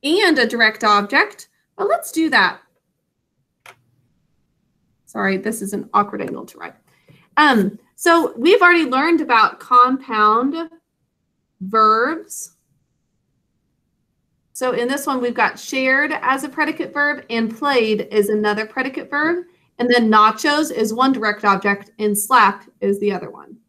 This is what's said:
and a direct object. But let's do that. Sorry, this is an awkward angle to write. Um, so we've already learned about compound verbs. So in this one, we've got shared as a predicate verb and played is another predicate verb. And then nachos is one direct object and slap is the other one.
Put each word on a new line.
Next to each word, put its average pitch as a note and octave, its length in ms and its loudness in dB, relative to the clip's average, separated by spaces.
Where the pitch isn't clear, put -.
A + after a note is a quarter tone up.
and E4 360 2
a A#3 80 2
direct A3+ 360 -2
object. G#3 680 0
But G4 100 -4
let's - 240 -2
do D#4+ 180 -2
that. G#3+ 300 2
Sorry, G3 320 -4
this A3 240 -6
is G3+ 120 -8
an - 200 -8
awkward G3+ 280 -2
angle - 240 -10
to - 120 -20
write. - 180 -18
Um, A#3+ 420 2
so E4+ 420 2
we've F4 240 4
already F4 240 4
learned D4 360 0
about A#3 380 0
compound B3+ 1080 2
verbs. A3 880 0
So B3+ 180 -4
in A#3+ 160 -2
this C#4 180 -4
one, C4 160 -2
we've A#3+ 120 -4
got A3+ 260 -2
shared C4+ 600 -2
as C4 220 -2
a C#4+ 60 -10
predicate D4 440 -6
verb D4 360 -2
and A3+ 280 -4
played A3 540 0
is G#3 180 2
another G#3+ 360 -2
predicate C4 440 -8
verb. E4 360 -2
And B3 100 -2
then A#3 200 4
nachos A3 600 2
is G#3+ 220 -4
one C4 180 2
direct G#3+ 320 -4
object G3+ 560 -2
and G#3 180 -2
slap G#3 480 2
is G3+ 200 -2
the G3+ 120 0
other F3+ 180 -8
one. - 280 -20